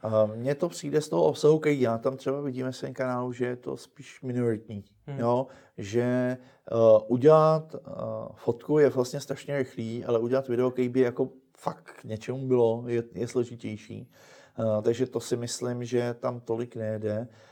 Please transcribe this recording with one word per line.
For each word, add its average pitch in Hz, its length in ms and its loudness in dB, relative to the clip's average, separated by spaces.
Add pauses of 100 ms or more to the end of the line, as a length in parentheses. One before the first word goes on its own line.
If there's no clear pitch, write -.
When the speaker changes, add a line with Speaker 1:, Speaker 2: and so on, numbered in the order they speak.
Speaker 1:
Eh, 110 340 2
mně 135 180 -2
to 170 140 -2
přijde 147 320 -2
z - 80 -12
toho 165 140 2
obsahu, 151 360 4
který 147 220 0
já 113 160 2
tam 131 200 -2
třeba 139 240 -4
vidím 127 240 -6
ve 127 80 -6
svém 135 200 -10
kanálu, 127 400 -4
že 120 120 -2
je 123 100 -4
to 127 220 -8
spíš - 440 -20
minoritní, 117 640 -4 (240)
Speaker 2:
Hmm. 139 120 -8
Speaker 1:
jo? 123 280 0 (300)
Že, 110 260 -2 (680)
eh, - 40 -2 (320)
udělat, 156 680 6
eh, - 140 -16 (460)
fotku 147 440 0
je 139 100 6
vlastně 127 300 -2
strašně 143 380 -6
rychlý, 117 480 -6
ale 117 140 2
udělat 131 280 0
video, 123 240 2
který 123 180 -2
by 127 100 0
jako 127 300 2 (280)
fakt - 260 -8 (180)
k - 20 -20
něčemu 123 440 -8
bylo, 120 400 2
je, 117 160 0 (100)
je 113 140 -6
složitější. 120 840 -6 (480)
Eh, 107 220 0
takže 117 260 2
to - 120 -6
si - 180 -4
myslím, 120 480 -6
že 120 280 -2
tam 120 260 -6
tolik 120 360 -6
nejde. 107 520 -4 (240)